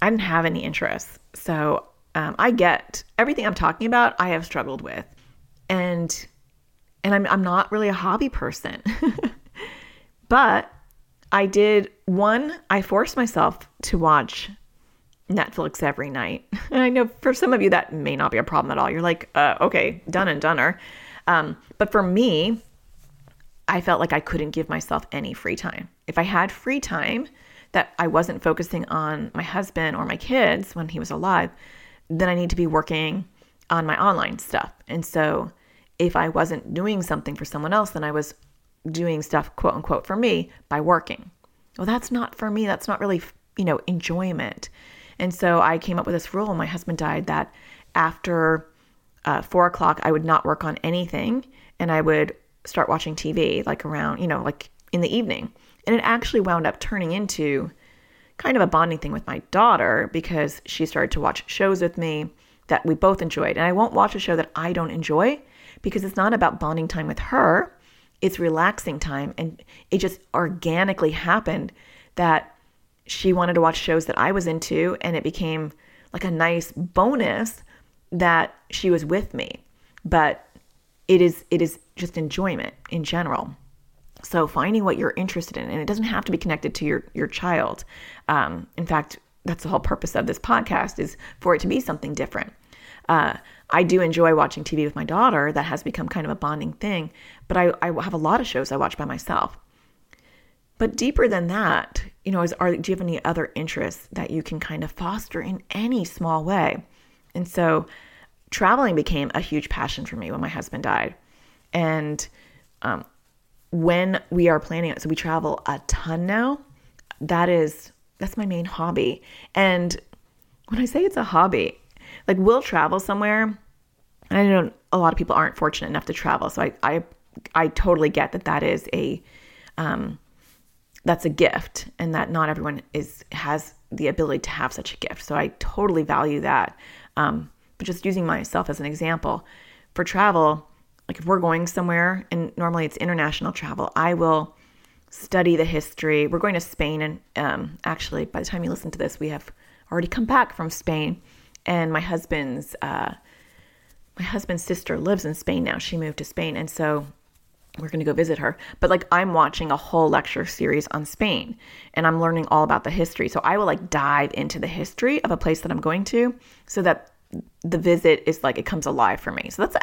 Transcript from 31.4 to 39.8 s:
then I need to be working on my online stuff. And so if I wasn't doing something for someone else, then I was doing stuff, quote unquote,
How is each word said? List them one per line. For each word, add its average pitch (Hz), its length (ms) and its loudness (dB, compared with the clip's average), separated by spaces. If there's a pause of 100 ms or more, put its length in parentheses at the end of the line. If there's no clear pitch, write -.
then 175 180 2
I 180 60 2
need 175 160 0
to - 60 0
be 175 100 2
working 156 580 -2 (460)
on 165 160 0
my 151 120 0
online - 400 2
stuff. - 340 -4 (160)
And 165 180 -4
so 156 440 0 (480)
if 170 180 2
I 165 120 4
wasn't 165 460 -2
doing 196 260 -2
something 151 340 -4
for 135 120 -10
someone 151 260 -6
else, 208 180 0
then 151 140 -6
I 151 60 -2
was 151 240 -4 (560)
doing 160 320 -2
stuff, - 340 -2
quote - 180 2
unquote, - 320 -2